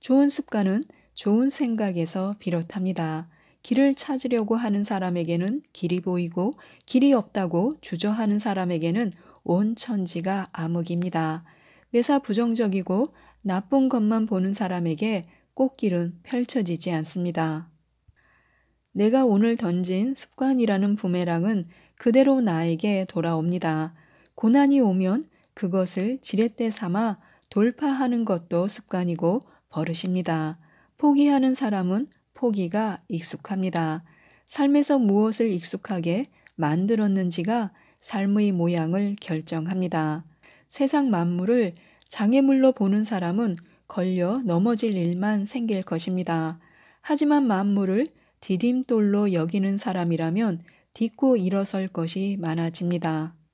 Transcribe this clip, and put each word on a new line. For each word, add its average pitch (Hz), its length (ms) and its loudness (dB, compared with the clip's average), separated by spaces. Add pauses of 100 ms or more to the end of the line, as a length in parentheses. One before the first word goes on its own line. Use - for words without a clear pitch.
좋은 277 280 4
습관은 214 560 0 (300)
좋은 226 360 2
생각에서 202 880 -2
비롯합니다. 170 880 -4 (340)
길을 269 340 2
찾으려고 240 580 -2
하는 208 300 0
사람에게는 180 800 -2 (100)
길이 180 280 -2
보이고 180 520 -2 (320)
길이 269 280 4
없다고 196 580 0 (100)
주저하는 208 580 -2
사람에게는 185 760 -2 (300)
온 208 320 0
천지가 190 760 -4
암흑입니다. 170 920 -4 (480)
매사 240 300 2
부정적이고 220 840 0 (360)
나쁜 214 460 0
것만 220 380 0
보는 190 260 0
사람에게 180 720 -2 (320)
꽃길은 180 680 -2
펼쳐지지 190 680 -4
않습니다. 165 800 -4 (1200)
내가 226 320 4
오늘 233 320 4
던진 185 580 -2
습관이라는 214 840 0
부메랑은 180 680 0 (320)
그대로 262 440 4
나에게 185 680 0
돌아옵니다. 165 840 -2 (400)
고난이 277 460 4
오면 190 440 2 (300)
그것을 190 680 -2
지렛대 226 500 -2
삼아 202 480 -2 (300)
돌파하는 247 760 0
것도 175 440 -2
습관이고 180 720 -2 (300)
버릇입니다. 165 880 -4 (400)
포기하는 277 560 4
사람은 208 540 0 (260)
포기가 202 760 -2
익숙합니다. 170 960 -4 (400)
삶에서 285 540 2
무엇을 214 540 2
익숙하게 180 720 -4 (320)
만들었는지가 190 1160 0 (260)
삶의 202 540 0
모양을 175 680 0
결정합니다. 165 1040 -4 (440)
세상 277 420 0
만물을 180 600 2 (360)
장애물로 262 640 4
보는 208 320 2
사람은 190 520 -2 (320)
걸려 185 460 0 (100)
넘어질 214 520 2
일만 190 480 0
생길 220 380 -4
것입니다. 165 760 -4 (420)
하지만 294 460 2
만물을 202 580 2 (360)
디딤돌로 208 920 2
여기는 180 440 0
사람이라면 175 840 -2 (320)
딛고 247 440 0
일어설 190 520 -2
것이 190 500 -4
많아집니다. 165 960 -2 (200)